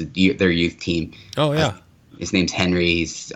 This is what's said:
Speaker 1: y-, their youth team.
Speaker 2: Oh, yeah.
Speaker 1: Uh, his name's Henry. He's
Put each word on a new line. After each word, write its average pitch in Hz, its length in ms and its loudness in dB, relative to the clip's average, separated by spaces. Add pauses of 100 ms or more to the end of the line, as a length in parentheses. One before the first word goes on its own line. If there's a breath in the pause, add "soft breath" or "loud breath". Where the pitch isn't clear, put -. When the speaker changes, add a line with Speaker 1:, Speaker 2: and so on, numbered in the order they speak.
(160)
Speaker 1:
y-, 92 220 4
their 92 120 4
youth 85 280 0
team. 82 340 -4 (240 loud breath)
Speaker 2:
Oh, 147 160 2
yeah. 156 140 2
Speaker 1:
Uh, 104 100 -4 (420)
his 85 140 -8
name's 90 200 2
Henry. 90 420 2
He's - 420 -4